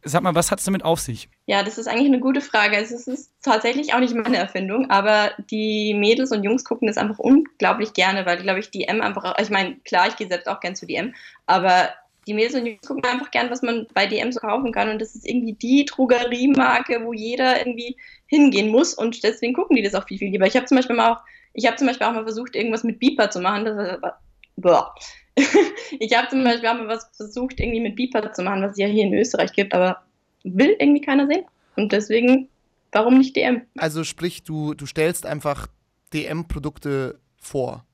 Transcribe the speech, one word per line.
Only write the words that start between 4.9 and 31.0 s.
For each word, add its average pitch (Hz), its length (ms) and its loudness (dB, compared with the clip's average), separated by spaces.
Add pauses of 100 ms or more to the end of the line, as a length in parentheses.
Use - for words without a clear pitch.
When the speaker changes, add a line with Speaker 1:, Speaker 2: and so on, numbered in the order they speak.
Speaker 2:
aber 208 400 4 (200)
die 214 440 -2
Mädels 226 360 2
und 208 140 -2
Jungs 233 200 0
gucken 233 240 -2
das 214 100 -2
einfach 214 200 -2
unglaublich 220 760 2
gerne, 190 320 0
weil, 175 120 0
glaub 185 200 -2
ich, 214 120 -10
D 190 140 -8
M 214 160 -2
einfach, 190 400 -4
ich 202 100 -2
mein, 196 340 -2
klar, 185 240 2
ich 226 80 -6
geh 214 100 -8
selbst 180 220 -6
auch 196 120 -6
gern 185 160 -8
zu 180 100 -14
D 165 80 -8
M, 202 200 -6 (320)
aber 180 440 4 (360)
die 208 80 -6
Mädels 233 200 0
und 240 120 -2
Jungs 220 200 -10
gucken - 180 -6
einfach 254 260 -4
gern, 240 200 0
was 254 120 -6
man 233 320 -4
bei 196 120 2
D 208 120 -4
M 247 140 -4
so 247 80 -6
kaufen 233 320 -2
kann 208 180 -2
und 214 100 -6
das 220 140 -10
ist 220 120 -16
irgendwie 226 280 -4
die 262 320 2
Drogeriemarke, 247 1160 2
wo 233 80 -8
jeder 240 460 0
irgendwie 240 380 -6 (300)
hingehen 254 420 6
muss 233 260 4
und 226 300 -4
deswegen 233 300 0
gucken 339 220 2
die 220 60 2
das 202 120 -2
auch 196 120 -2
viel, 196 120 -10
viel 202 120 -6
lieber. 190 160 2
Ich 190 100 2
hab 254 120 0
zum 277 80 6
Beispiel 254 200 2
mal 226 160 4
auch, 226 80 -4 (340)
ich 226 120 0
hab 233 120 0
zum 285 80 2
Beispiel 262 200 0
auch 226 60 0
mal 220 120 -4
versucht, 220 320 -8
irgendwas 220 280 -4
mit 226 140 -2
Beeper 240 320 2
zu 180 100 -6
machen, 202 240 -2
das 208 380 -6
war, - 180 -10 (360)
boah, 175 380 2 (440)
<laughs> - 640 2
Ich 226 160 2
hab 254 140 2
zum 262 140 0
Beispiel 233 240 2
auch 233 60 2
mal 226 140 -8
was 226 280 -8
versucht, 247 440 -10
irgendwie 226 200 -2
mit 226 160 -4
Beeper 233 360 -2
zu 180 100 -8
machen, 196 200 -2
was 196 100 -4
es 202 60 -14
ja 196 80 0
hier 208 180 2
in 185 100 0
Österreich - 380 0
gibt, 196 220 -2
aber 180 280 2 (420)
will 240 340 4
irgendwie 285 220 4